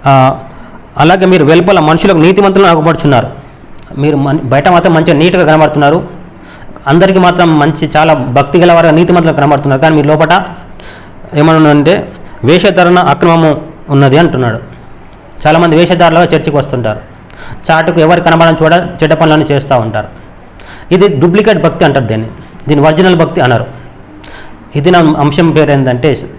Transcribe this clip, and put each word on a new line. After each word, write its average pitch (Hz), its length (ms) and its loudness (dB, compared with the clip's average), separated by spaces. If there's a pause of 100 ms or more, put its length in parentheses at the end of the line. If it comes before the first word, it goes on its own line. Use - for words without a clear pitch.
ఆ, 135 320 2 (600)
అలాగే 180 280 2
మీరు 185 200 2
వెలుపల 175 340 2
మనుషులకు 165 380 2
నీతిమంతులను 190 520 2
అగుపడుచున్నారు. 151 580 0 (720)
మీరు 147 200 -2
మన్-, 147 260 -2
బయట 139 260 0
మాత్రం 175 240 2
మంచిగా 165 200 0
నీట్గా 175 320 0
కనబడుతున్నారు, 151 600 0 (800)
అందరికీ 185 320 2
మాత్రం 175 400 2
మంచి, 147 360 -2
చాలా 160 180 2
భక్తి 139 440 -2
గలవారుగా 170 340 4
నీతిమంతులు 165 420 2
కనబడుతున్నారు, 139 480 0
కానీ 160 140 2
మీ 143 80 0
లోపల 156 420 0 (920)
ఏమన్నా 160 340 2
అంటే 147 420 0 (320)
వేషధరణ 175 560 2
అక్రమము 160 600 0 (280)
ఉన్నది 139 280 2
అంటున్నాడు. 127 420 -2 (880)
చాలామంది 160 280 2
వేషధారులుగా 170 480 2
చర్చికి 156 320 -2
వస్తుంటారు, 117 560 -6 (600)
చాటుకు 160 280 0
ఎవరు 170 220 4
కనబడని 165 420 2
చోట 160 100 2 (300)
చెడ్డ 156 100 2
పనులను 156 380 2
చేస్తూ 139 280 -2
ఉంటారు. 107 280 -6 (840)
ఇది 185 160 2
డూప్లికేట్ 175 560 0
భక్తి 170 220 -2
అంటారు 139 200 0
దీన్ని, 110 220 -6 (400)
దీన్ని 143 180 0
ఒరిజినల్ 180 300 2
భక్తి 165 260 -2
అనరు. 120 240 0 (1120)
ఇది 147 160 0
నా 180 80 4
అంశం 151 520 0
పేరు 147 200 0
ఏంటంటే 131 500 -2 (180)